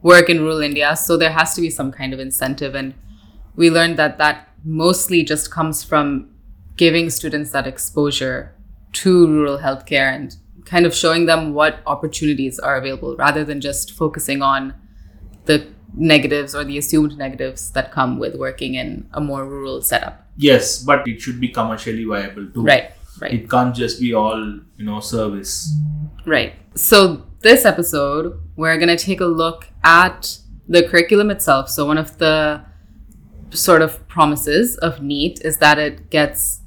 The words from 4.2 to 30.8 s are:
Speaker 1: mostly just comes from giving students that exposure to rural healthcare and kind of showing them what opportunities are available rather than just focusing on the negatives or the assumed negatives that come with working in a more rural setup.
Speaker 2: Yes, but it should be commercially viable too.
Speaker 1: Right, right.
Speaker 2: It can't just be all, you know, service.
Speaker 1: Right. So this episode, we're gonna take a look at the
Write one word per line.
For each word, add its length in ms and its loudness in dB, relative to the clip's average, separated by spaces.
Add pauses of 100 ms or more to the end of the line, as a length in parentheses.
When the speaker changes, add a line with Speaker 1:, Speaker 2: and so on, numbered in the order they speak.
Speaker 1:
mostly 580 2
just 260 -4
comes 360 -4
from 440 -2 (480)
giving 320 2
students 440 -6
that 160 -4
exposure 840 -4 (420)
to 340 6
rural 300 2
healthcare 540 -2
and 220 -10 (300)
kind 220 2
of 60 2
showing 340 2
them 280 0
what 320 2
opportunities 720 -4
are 180 -2
available 400 -8
rather 280 0
than 160 -8
just 320 -6
focusing 500 -4
on 320 0 (680)
the 240 2 (260)
negatives 580 2
or 120 -6
the 140 -8
assumed 380 0
negatives 560 -10
that 200 -6
come 260 -2
with 160 -6
working 400 -8
in 380 -10
a 80 -6
more 260 -4
rural 340 -10
setup. 460 -4 (100)
Speaker 2:
Yes, 460 4
but 240 2
it 140 -6
should 200 -8
be 80 -2
commercially 560 -6
viable 480 -8
too. 120 -4
Speaker 1:
Right, 260 2 (300)
right. 140 -8
Speaker 2:
It 140 -6
can't 260 2
just 260 -4
be 140 -2
all, 280 0 (340)
you 80 -14
know, 140 -6
service. 760 -6 (540)
Speaker 1:
Right. 280 0 (200)
So 500 4 (160)
this 240 2
episode, 760 -2 (160)
we're 240 -2
gonna 200 2
take 220 -4
a 60 0
look 420 -4 (140)
at 560 4 (300)
the 180 6